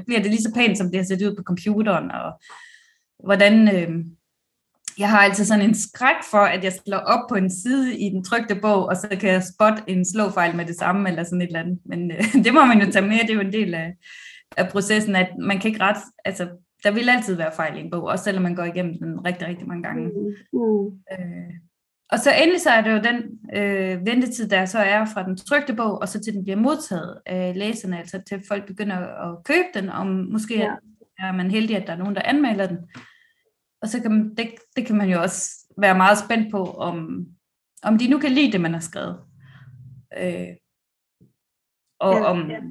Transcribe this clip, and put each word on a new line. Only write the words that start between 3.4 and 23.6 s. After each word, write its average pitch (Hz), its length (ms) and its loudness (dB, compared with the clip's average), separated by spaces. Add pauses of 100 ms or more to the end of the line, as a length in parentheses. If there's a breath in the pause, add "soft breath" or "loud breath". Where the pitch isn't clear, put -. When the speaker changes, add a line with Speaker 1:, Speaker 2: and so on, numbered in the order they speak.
Speaker 1:
Øh, 170 280 -2 (960)
jeg 202 120 0
har 214 80 6
altid 202 260 6
sådan 208 240 4
en 220 60 4
skræk - 420 0 (140)
for, 214 80 4
at 202 260 4
jeg 190 80 -2
slår 196 260 -6
op 240 300 0
på 247 60 -4
en 190 160 2
side 247 480 -2
i 208 120 -2
den 185 140 -4
trykte 220 300 -2
bog, 196 320 2
og 185 100 -2
så 208 120 -6 (120)
kan 208 100 2
jeg 185 120 4 (120)
spotte 214 320 4
en 180 180 0
slåfejl 185 520 0
med 170 100 -4
det 170 120 -10
samme, 190 300 0
eller 170 160 -4
sådan 180 180 -2
et 175 40 -2
eller 170 140 -6
andet. 175 240 -6
Men, 175 280 -6
øh, 160 60 -8 (140)
<laughs> 233 120 4
det 247 100 4
må 302 100 8
man 233 160 8
jo 190 120 4
tage 196 140 2
med, 220 120 2
det 226 120 0
er 220 40 0
jo 208 60 0
en 196 120 -2
del 202 220 -2
af, 165 200 -6 (640 loud breath)
af 185 120 0
processen, 202 480 0
at 185 120 4 (120)
man 190 180 -2
kan 202 120 -2
ikke 214 120 -2
ret, 202 140 2 (280)
altså, 185 240 -6 (360)
der 208 60 4
vil 240 180 0
altid 220 260 2
være 160 220 -4
fejl 156 200 -4
i 156 40 -10
en 165 100 -12
bog, 170 120 -4
også 185 220 -4
selvom 190 180 0
man 180 120 0
går 175 100 -4
igennem 170 340 -4
den 160 280 -8
rigtig, 180 220 -4
rigtig 175 200 -10
mange 175 140 -8
gange. 160 260 -6
Speaker 2:
Mm, 208 520 -6
mm. 214 260 0 (260)
Speaker 1:
Øh, 175 380 -12 (640)
og 233 60 2
så 269 120 4 (120)
endelig 339 180 4
så 311 100 2
er 226 100 6
det 214 120 0
jo 214 80 2 (120)
den, 233 100 -4 (340)
øh, 190 500 -2